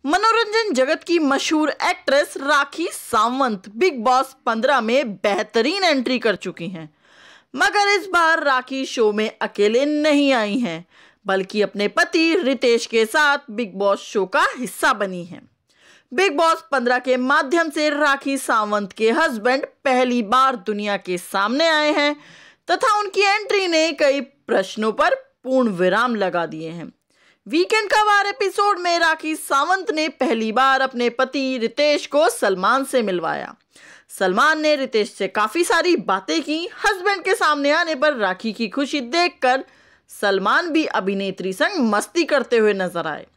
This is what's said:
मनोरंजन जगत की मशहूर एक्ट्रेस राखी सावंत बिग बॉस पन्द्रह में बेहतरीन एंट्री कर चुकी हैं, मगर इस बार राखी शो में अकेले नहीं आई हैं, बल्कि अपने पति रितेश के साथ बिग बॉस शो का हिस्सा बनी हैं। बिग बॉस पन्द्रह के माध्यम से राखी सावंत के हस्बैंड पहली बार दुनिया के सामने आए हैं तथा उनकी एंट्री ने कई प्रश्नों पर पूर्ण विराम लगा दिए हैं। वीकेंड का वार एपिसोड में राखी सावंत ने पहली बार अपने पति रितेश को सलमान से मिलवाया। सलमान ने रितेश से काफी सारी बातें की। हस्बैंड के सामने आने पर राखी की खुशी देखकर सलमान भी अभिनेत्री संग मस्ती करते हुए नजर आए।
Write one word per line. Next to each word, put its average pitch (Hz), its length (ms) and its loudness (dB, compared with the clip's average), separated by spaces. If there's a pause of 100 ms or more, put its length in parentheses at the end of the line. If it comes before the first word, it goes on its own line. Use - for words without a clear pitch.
मनोरंजन 427 680 0
जगत 262 300 0
की 339 160 0
मशहूर 302 500 0
एक्ट्रेस 294 680 0
राखी 285 500 -2
सावंत 233 800 -2
बिग 247 300 0
बॉस 247 360 0 (100)
पन्द्रह 240 360 0
में 233 320 0
बेहतरीन 226 720 0
एंट्री 262 360 0
कर 214 160 0
चुकी 170 320 -10
हैं, 160 280 -14 (600)
मगर 403 320 2 (120)
इस 339 80 -8
बार 330 360 2
राखी 269 420 -2
शो 220 260 2
में 214 200 -2 (100)
अकेले 220 440 2
नहीं 294 480 2
आई 208 240 0
हैं, 175 280 -4 (420)
बल्कि 190 340 -2
अपने 202 260 -2
पति 320 480 2
रितेश 247 500 2
के 226 200 2
साथ 202 320 2 (140)
बिग 208 220 -6
बॉस 196 260 0
शो - 260 -2
का 294 220 0 (100)
हिस्सा 254 360 -2
बनी 190 320 -6
हैं। - 260 -20 (600)
बिग 339 240 0
बॉस 330 340 2
पन्द्रह 247 280 0
के 254 180 0
माध्यम 302 520 0
से 302 200 0
राखी 285 480 0
सावंत 208 540 -2
के 220 200 2
हस्बैंड 254 540 0
पहली 254 560 0
बार 254 340 2
दुनिया 208 420 -4
के 185 200 -6
सामने 220 520 -2
आए 302 220 2
हैं 294 240 0 (560)
तथा 415 280 2
उनकी 392 220 -2
एंट्री 403 460 0
ने 330 240 2
कई 277 300 0
प्रश्नों 214 680 -4
पर 320 240 2 (280)
पूर्ण 254 260 2
विराम 202 460 2
लगा 175 300 -2
दिए 160 240 -10
हैं। 165 240 -14 (540)
वीकेंड 370 420 0
का 427 140 4
वार 403 240 2
एपिसोड 403 520 -2
में 349 200 0
राखी 320 360 0
सावंत 311 560 -2
ने 311 180 -2
पहली 226 420 -2
बार 262 300 2
अपने 247 280 -2
पति 262 480 -2
रितेश 285 500 0
को 302 220 2
सलमान 214 540 0
से 269 180 0
मिलवाया। 170 540 -4 (540)
सलमान 247 520 0
ने 302 140 2
रितेश 254 360 -2
से 196 160 -4
काफी 214 360 -2
सारी 339 320 2
बातें 214 460 -2
की। 320 280 -6 (160)
हस्बैंड 392 380 0
के 415 120 0
सामने 294 360 0
आने 320 240 0
पर 294 180 0
राखी 208 400 -4
की 226 140 -4
खुशी 277 340 -4
देखकर 262 640 0 (580)
सलमान 214 480 0
भी 311 160 2
अभिनेत्री 190 680 -4
संग 302 360 0
मस्ती 208 340 -2
करते 269 340 0
हुए 214 160 4
नजर 180 340 -4
आए। 147 180 -8 (120)